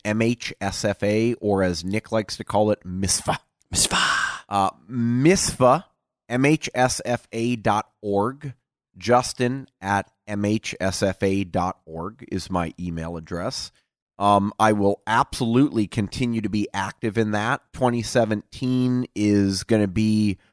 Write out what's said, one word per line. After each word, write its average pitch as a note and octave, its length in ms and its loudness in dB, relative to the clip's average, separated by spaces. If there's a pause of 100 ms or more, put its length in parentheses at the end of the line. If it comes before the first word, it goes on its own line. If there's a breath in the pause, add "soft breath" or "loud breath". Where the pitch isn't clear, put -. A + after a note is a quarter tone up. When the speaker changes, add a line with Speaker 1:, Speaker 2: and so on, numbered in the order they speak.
Speaker 1:
M G#2+ 160 0
H A#2 400 0
S G2 240 -4
F G2+ 160 -2
A, A2 340 0
or F#2+ 280 0
as F2 200 -2
Nick G2 280 -4
likes A2 260 -4
to G#2+ 60 -12
call G#2+ 280 0
it, G#2 140 -2
misfa. F#2 520 -2 (360)
Speaker 2:
misfa. - 240 0 (500 loud breath)
Speaker 1:
Uh, G2 220 2 (180)
misfa, B2+ 1000 2 (440)
M B2+ 160 2
H D#3 300 2
S B2+ 280 0
F A#2+ 280 -4
A A#2 240 -2
dot G#2+ 340 -2 (120)
org. A#2+ 520 -2 (420)
Justin B2 720 0 (140)
at G2 300 -2 (160)
M G2+ 180 -2
H G#2+ 340 -2
S F#2+ 220 -2
F G2 220 0
A G2 220 0
dot F2+ 400 -4
org E2 460 -12
is F#2 200 -6
my F2 280 -2
email E2+ 380 -8
address. E2+ 540 -8 (480)
Um, G2+ 400 4
I A2 140 6
will G2+ 340 2
absolutely A#2 800 2
continue A2+ 540 -4
to G#2 80 -4
be G2+ 260 -2
active G2+ 420 -4
in G#2+ 140 2
that. G#2+ 300 -2 (120)
Twenty A#2+ 300 -2
seventeen B2 1120 0
is G2+ 480 2
gonna G#2+ 240 2
be, G#2+ 500 2 (160)